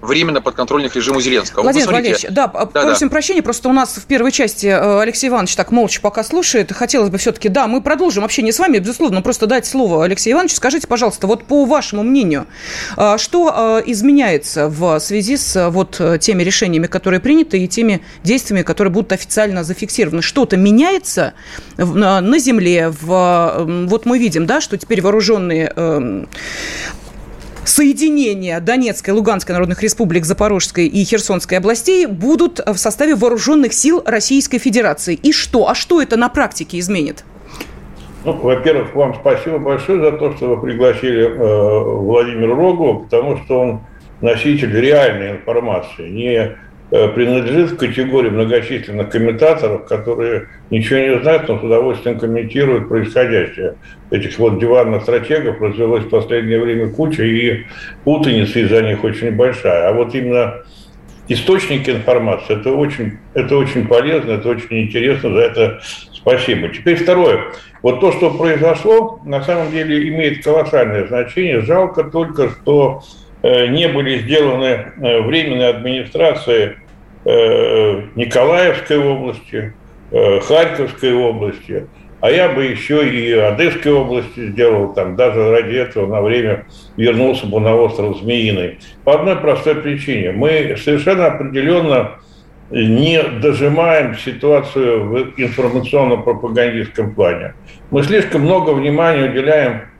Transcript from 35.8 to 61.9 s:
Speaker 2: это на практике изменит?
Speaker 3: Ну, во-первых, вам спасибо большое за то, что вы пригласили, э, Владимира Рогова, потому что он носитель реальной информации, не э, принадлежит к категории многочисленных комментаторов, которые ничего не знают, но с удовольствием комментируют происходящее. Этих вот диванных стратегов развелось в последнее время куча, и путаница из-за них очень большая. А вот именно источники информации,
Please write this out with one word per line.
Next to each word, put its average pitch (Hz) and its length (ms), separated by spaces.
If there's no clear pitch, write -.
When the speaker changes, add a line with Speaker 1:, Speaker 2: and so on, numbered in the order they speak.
Speaker 2:
это 233 160
на 240 120
практике 180 500
изменит? 175 440
Speaker 3:
Ну, 160 80
во-первых, 147 600
вам 139 240
спасибо 147 400
большое 139 420
за 151 160
то, 147 180
что 123 200
вы 110 60
пригласили, 120 640
э, 107 580
Владимира 117 540
Рогова, 160 480
потому 120 400
что 127 160
он 113 220
носитель 117 520
реальной 117 580
информации, 98 800
не 113 480
э, 107 160
принадлежит 127 640
к 170 80
категории 127 500
многочисленных 110 800
комментаторов, 113 760
которые 117 640
ничего 113 300
не 131 220
знают, 156 280
но 107 100
с 107 40
удовольствием 117 560
комментируют 117 680
происходящее. 110 880
Этих - 260
вот 107 220
диванных 117 420
стратегов 120 580
развелось 107 440
в 107 60
последнее 113 520
время 113 280
куча, 156 340
и 113 420
путаница 131 560
из-за 110 240
них 104 200
очень 113 280
большая. 104 580
А 117 40
вот 117 200
именно 123 480
источники 139 640
информации, 110 680